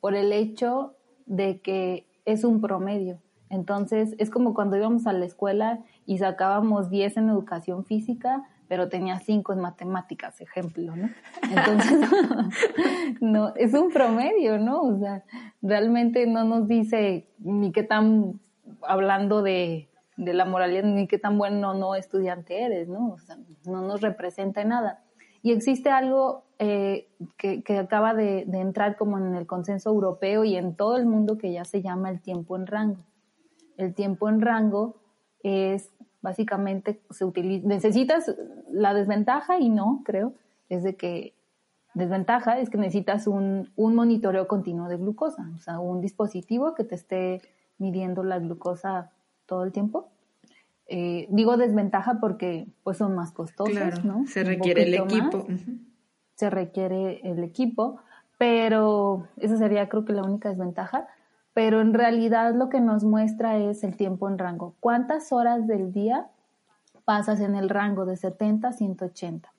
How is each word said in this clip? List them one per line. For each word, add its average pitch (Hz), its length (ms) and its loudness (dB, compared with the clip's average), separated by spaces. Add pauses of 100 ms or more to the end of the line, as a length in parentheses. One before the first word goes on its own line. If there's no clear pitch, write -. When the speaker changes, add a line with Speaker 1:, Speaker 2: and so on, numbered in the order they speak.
Speaker 1:
por 202 140 0
el 285 180 2
hecho 240 600 -2 (320)
de 190 340 -2
que 185 460 -4 (180)
es 220 200 0
un 226 160 4
promedio. 196 580 -2 (320)
Entonces, 202 680 -2
es 214 120 0
como 240 240 2
cuando 202 220 0
íbamos 233 300 2
a 208 60 0
la 180 120 0
escuela 208 560 -2 (260)
y 190 120 -2
sacábamos 196 720 0
diez 202 260 0
en 220 120 2
educación 185 560 -2
física, 240 640 -4 (180)
pero 180 220 -2
tenía 185 320 -4
cinco 208 320 0
en 190 80 -2
matemáticas, 180 800 -8
ejemplo, 170 560 -8
¿no? 202 140 -4 (320)
Entonces, 214 580 4 (640)
<laughs> 349 580 0
no, 214 360 2
es 226 180 2
un 330 160 4
promedio, 262 680 4
¿no? 254 240 0
O 233 160 0
sea, 196 260 -4 (360)
realmente 233 680 2
no 226 180 2
nos 220 240 2
dice 214 580 2 (120)
ni 202 340 0
qué 214 100 2
tan, 214 580 4 (420)
hablando 196 600 2
de, 175 460 -2 (280)
de 175 180 -4
la 180 100 4
moralidad, 185 400 0
ni 202 240 2
qué 202 100 2
tan 208 180 0
bueno 202 340 0
o 190 40 -4
no 190 220 -2
estudiante 185 680 -4
eres, 185 260 -4
¿no? 202 260 -4
O 170 40 -20
sea, 165 200 -20 (280)
no 185 160 -6
nos 202 200 -4
representa 196 640 -4
nada. 226 380 -2 (400)
Y 233 80 2
existe 254 400 2
algo, 262 540 2 (160)
eh, 202 480 -2 (300)
que, 196 260 -4
que 202 140 0
acaba 214 360 2
de, 202 320 0
de 190 140 -2
entrar 202 360 -2
como 208 220 -2
en 185 160 -2
el 175 120 -6
consenso 190 440 -4
europeo 202 540 2
y 208 100 2
en 180 220 -4
todo 220 200 0
el 247 100 2
mundo 214 320 2
que 196 120 -4
ya 175 140 -6
se 190 180 -4
llama 185 280 -4
el 175 100 -8
tiempo 175 360 -8
en 185 120 -6
rango. 208 320 -2 (760)
El 185 160 -4
tiempo 196 340 -2
en 214 140 4
rango 220 540 0 (460)
es 196 460 -2 (340)
básicamente, 196 840 -4
se - 160 -6
utiliza, 185 420 -2
necesitas 226 720 2 (340)
la 202 220 2
desventaja, 214 680 0
y 254 120 4
no, 220 340 2
creo, 226 300 -2 (340)
es 180 140 -4
de 190 140 -2
que, 175 360 -8 (600)
desventaja 196 640 0
es 247 100 -2
que - 80 -6
necesitas 202 500 0
un, 196 480 -2
un 220 200 2
monitoreo 220 520 2
continuo 175 440 -4
de 175 80 -6
glucosa, 208 580 -4
o - 40 -14
sea, 170 200 -8
un 180 220 -4
dispositivo 214 720 -2
que 226 100 -4
te - 100 -10
esté 185 460 -4 (380)
midiendo 185 440 -4
la 185 160 -2
glucosa 175 760 -6 (340)
todo 185 180 -4
el 185 80 -4
tiempo. 214 360 -4 (840)
Eh, 175 380 -4
digo 220 260 4
desventaja 214 640 2
porque, 180 460 -4 (180)
pues, 190 140 -4
son 196 160 0
más 170 180 -6
costosos, 196 420 -6
Speaker 2:
Claro, 190 300 -2
Speaker 1:
¿no? 220 220 -2
Speaker 2:
se 196 140 -4
Speaker 1:
Un 185 60 0
Speaker 2:
requiere 180 360 2
el 180 180 4
Speaker 1:
poquito 208 240 2
Speaker 2:
equipo. 294 140 0 (100)
Speaker 1:
más. 180 140 -4
Speaker 2:
Ujú. 247 100 -10 (600)
Speaker 1:
Se 208 160 -2
requiere 185 800 -4
el 170 140 -4
equipo, 233 520 -2 (400)
pero 214 880 2 (120)
esa 220 180 0
sería, 208 320 2
creo 214 160 -2
que, 214 80 -2
la 202 100 0
única 202 280 -2
desventaja. 185 560 -6 (460)
Pero 220 280 4
en 220 140 6
realidad 233 600 4
lo 254 140 2
que 262 120 2
nos 214 220 4
muestra 220 560 2
es 208 240 -2
el 185 140 -4
tiempo 190 320 -2
en 196 100 -2
rango. 175 400 -8
¿Cuántas 254 540 0
horas 240 340 2
del 190 260 0
día 220 360 0 (760)
pasas 208 360 2
en 202 160 0
el 190 120 0
rango 202 380 0
de 185 100 -4
setenta 214 520 -2
a 247 40 -4
ciento 190 340 -4
ochenta? 170 520 -12